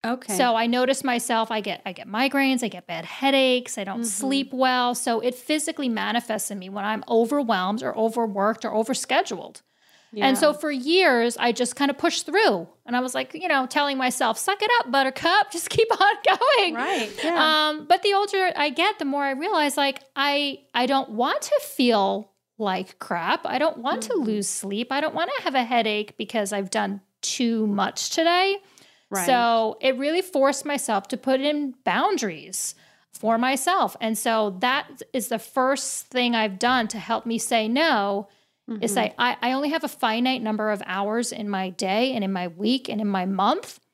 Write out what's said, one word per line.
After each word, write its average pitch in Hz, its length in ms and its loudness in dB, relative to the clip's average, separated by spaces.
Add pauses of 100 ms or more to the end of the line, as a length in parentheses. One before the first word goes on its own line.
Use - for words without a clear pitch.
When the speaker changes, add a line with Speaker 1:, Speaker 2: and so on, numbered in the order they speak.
Speaker 1:
Okay. 254 300 -2
Speaker 2:
So 247 180 4
I 226 120 2
notice 254 360 2
myself, 233 480 0
I 220 80 -2
get, 196 260 -6
I 190 60 -6
get 196 160 -14
migraines, 262 560 0
I 208 60 -4
get 180 180 -14
bad 165 160 -8
headaches, 262 720 2
I 202 60 -6
don't 196 140 -6
Speaker 1:
Mm-hmm. 233 80 -4
Speaker 2:
sleep 269 480 -2
well. 254 420 2
So 233 240 -2
it 247 160 -2
physically 302 540 -4
manifests 220 600 -2
in 202 100 -8
me 185 100 -12
when 202 160 -6
I'm 214 240 -4
overwhelmed 226 760 2
or 247 140 -4
overworked 220 680 0
or - 80 -4
overscheduled. 233 920 -2 (560)
And 262 200 4
so 302 140 4
Speaker 1:
Yeah. 294 60 -6
Speaker 2:
for 302 120 -4
years, 269 680 2
I 240 160 2
just - 240 -2
kind 277 120 2
of 277 80 -4
pushed - 280 0
through. 302 420 2 (180)
And 240 120 -2
I - 20 2
was 254 160 -4
like, 262 180 -4
you 349 140 -8
know, 269 180 2
telling 285 320 0
myself, 247 400 0
"Suck 403 240 -2
it 427 80 0 (100)
up, 254 120 -2
buttercup. 277 600 2
<laughs> - 20 -12
Just - 160 -6
keep 453 200 4
on 415 260 4 (100)
going." 466 480 4
Speaker 1:
Right, 254 360 -2 (140)
yeah. 311 460 4
Speaker 2:
Um, 302 160 -6
but 370 180 4
the 403 100 4
older 392 440 2
I 294 140 0
get, 370 280 0
the 311 60 -4
more 277 180 0
I 277 80 0
realize, 302 460 0
like, 277 240 0 (160)
I, 285 420 0 (140)
I 240 120 2
don't 269 260 0
want 269 320 0
to 587 200 2
feel 208 680 2 (280)
like 185 420 -4
crap. 185 460 -2
I - 120 -2
don't 311 200 0
want 254 260 -4
to - 120 -10
Speaker 1:
Mm-hmm. 311 80 0
Speaker 2:
lose 208 260 -2
sleep. 202 420 -6
I 269 80 0
don't 311 160 -4
want 349 220 -2
to - 60 -6
have 277 120 -2
a 254 80 4
headache 220 540 0
because 208 340 -4
I've 196 200 -4
done 202 280 -2 (220)
too 226 440 0
much 202 440 -2
today. 359 480 2 (540)
Speaker 1:
Right. 190 140 -2
Speaker 2:
So 233 540 2
it 262 180 2
really 311 240 0
forced 277 440 2
myself 254 420 -2
to 254 80 -6
put 262 240 0
in 294 360 -2 (100)
boundaries 196 880 -2 (380)
for 226 240 0
myself. 269 640 2
And 220 160 -2
so 214 420 0
that 262 300 0 (240)
is 247 160 -4
the 226 100 -2
first - 680 -2
thing 240 280 0
I've 214 240 0
done 240 300 2
to 220 100 -8
help 233 260 -4
me 233 120 -2
say 220 320 0
no, 214 580 2 (400)
is 226 80 -8 (160)
Speaker 1:
Mm-hmm. - 20 -4
Speaker 2:
say, 214 240 0
"I, 240 240 2
I 240 120 0
only 285 160 -2
have 311 140 -2
a 294 60 -6
finite 247 520 0
number 214 300 -2
of 202 140 -4
hours 208 480 -2
in 208 160 -8
my 190 220 -4
day 214 420 0
and 220 100 -2
in 190 80 -2
my 180 160 -4
week 214 400 -2
and 214 140 -4
in 208 60 -2
my 190 180 0
month. 202 540 0 (140)